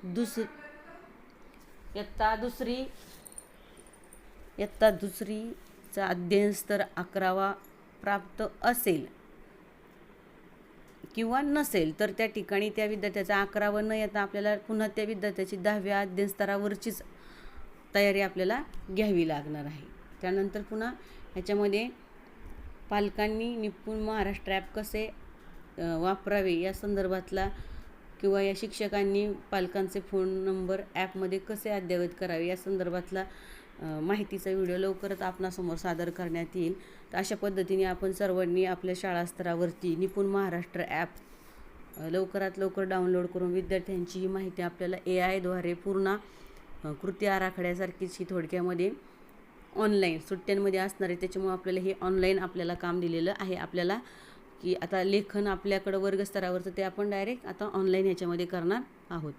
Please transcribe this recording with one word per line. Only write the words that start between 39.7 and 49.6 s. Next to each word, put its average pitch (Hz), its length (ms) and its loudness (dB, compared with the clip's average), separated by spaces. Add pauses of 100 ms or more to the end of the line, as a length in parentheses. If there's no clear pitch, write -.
निपुण 190 300 2
महाराष्ट्र 185 560 0
ॲप, 165 280 -2 (880)
अ, 160 120 -6
लवकरात 190 480 0
लवकर 190 260 0
डाउनलोड 180 420 4
करून 180 280 0
विद्यार्थ्यांची 185 680 0
ही 190 80 0
माहिती 190 340 -2
आपल्याला 175 440 -2
एआयद्वारे 180 680 2
पूर्ण, 190 420 2 (680)
अ, 156 80 -4
कृती 185 340 -4
आराखड्यासारखीच 185 960 0
ही 185 100 -2
थोडक्यामध्ये 180 840 0 (640)